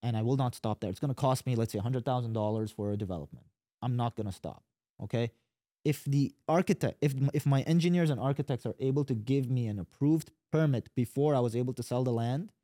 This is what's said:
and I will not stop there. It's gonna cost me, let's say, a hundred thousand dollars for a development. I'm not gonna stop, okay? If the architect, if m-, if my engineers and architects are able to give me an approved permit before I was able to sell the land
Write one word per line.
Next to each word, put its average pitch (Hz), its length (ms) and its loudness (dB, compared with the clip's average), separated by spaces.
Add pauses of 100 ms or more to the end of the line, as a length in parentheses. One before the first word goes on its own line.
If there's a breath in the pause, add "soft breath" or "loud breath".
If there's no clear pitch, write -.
and 117 120 0
I 110 60 0
will 120 160 2
not 127 180 0
stop 110 260 -2
there. 101 100 -2
It's 95 100 -6
gonna 139 140 0
cost 131 320 0
me, 127 100 0
let's 113 160 0
say, 107 60 -2
a 98 40 -2
hundred 123 220 -2
thousand 123 300 -2
dollars 107 360 -2
for 104 220 -4
a 104 60 -2
development. 90 480 -8 (340)
I'm 123 160 -2
not 120 200 -2
gonna 104 160 -6
stop, - 300 -12 (400)
okay? 117 280 -2 (520)
If 151 220 -2
the 139 300 0 (120)
architect, 165 540 2
if 143 160 2
m-, 139 160 2
if 147 140 0
my 135 160 4
engineers 170 480 4
and 131 100 0
architects 135 460 -2
are 107 120 -4
able 135 280 0
to 135 80 0
give 123 360 0
me 123 160 0
an 104 120 -4
approved 147 520 0 (220)
permit 151 420 2
before 143 400 2
I 131 60 4
was 117 160 0
able 123 160 -2
to 120 100 -8
sell 123 220 -2
the 127 80 0
land 120 400 -2 (120)